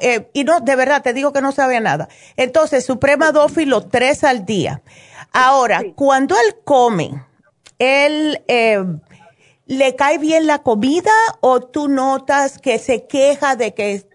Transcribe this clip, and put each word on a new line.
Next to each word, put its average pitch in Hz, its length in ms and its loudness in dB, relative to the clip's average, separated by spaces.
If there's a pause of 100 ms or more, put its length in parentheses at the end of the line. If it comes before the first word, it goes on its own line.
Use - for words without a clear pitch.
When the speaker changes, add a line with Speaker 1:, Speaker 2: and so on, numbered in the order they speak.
Speaker 1:
eh, 240 320 -2
y 277 120 -2
no, 330 160 2
de 269 160 0
verdad, 269 260 0
te 254 120 -2
digo 277 180 -2
que 277 80 -2
no 269 120 -2
sabe 262 240 0
a 226 40 0
nada. 156 280 -4 (280)
Entonces, 254 480 0
Supremadófilo 285 1040 0
tres 254 360 0
al 247 200 0
día. 160 380 -4 (500)
Ahora, 247 480 2
Speaker 2:
Sí. 185 160 -10
Speaker 1:
cuando 277 380 2
él 440 300 2
come, 220 580 0 (560)
él... 294 720 0
Eh, 226 360 0 (800)
¿le 262 300 -2
cae 285 220 0
bien 311 280 0
la 294 120 0
comida 277 540 0 (280)
o 254 200 2
tú 294 280 -6
notas 269 720 -2
que 226 200 -2
se 226 280 -4
queja 277 500 0
de 220 180 -4
que 202 300 -6 (100)